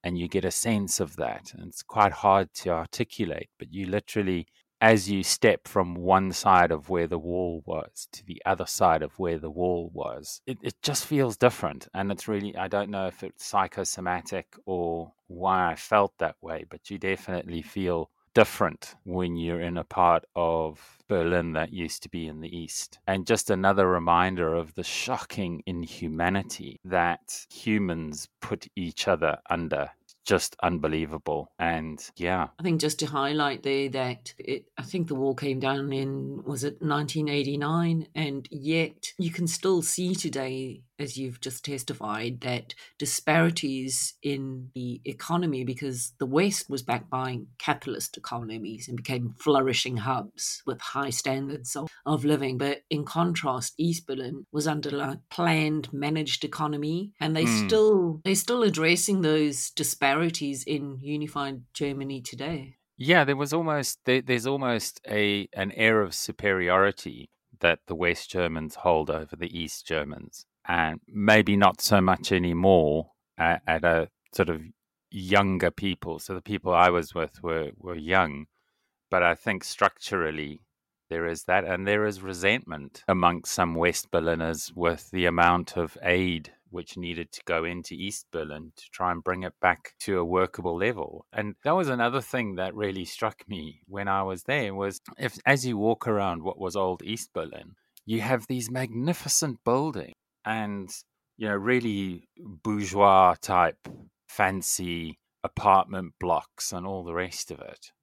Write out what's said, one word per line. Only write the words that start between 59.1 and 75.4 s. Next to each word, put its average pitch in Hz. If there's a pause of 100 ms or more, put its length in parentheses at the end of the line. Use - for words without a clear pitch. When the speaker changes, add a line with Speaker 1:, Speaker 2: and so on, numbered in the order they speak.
Speaker 2:
those 151
disparities 143 (480)
in 139
unified 143 (140)
Germany 139
today. 135 (220)
Speaker 1:
Yeah, 156
there 139
was 143
almost, 156
there, 127
there's 127
almost 131
a, 104
an 98
air 110
of 92
superiority 95 (300)
that 85
the 92
West 87
Germans 80
hold 78
over 78
the 85
East 82
Germans, 73 (200)
and 82
maybe 104
not 101
so 101
much 95
anymore 87 (260)
at, 82
at 80
a 82 (240)
sort 87
of 80 (480)
younger 92